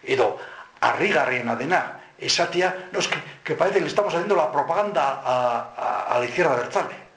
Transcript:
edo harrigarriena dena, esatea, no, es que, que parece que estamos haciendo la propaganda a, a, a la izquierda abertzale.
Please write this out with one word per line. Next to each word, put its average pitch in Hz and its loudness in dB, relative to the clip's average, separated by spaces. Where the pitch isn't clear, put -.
edo - 2
harrigarriena 123 0
dena, 160 2
esatea, 180 0
no, 196 -2
es - -2
que, - -4
que 151 -2
parece 190 4
que 160 -2
estamos 175 0
haciendo 190 2
la 160 2
propaganda 151 0
a, 127 0
a, - -2
a 123 4
la 123 0
izquierda 139 2
abertzale. 139 -2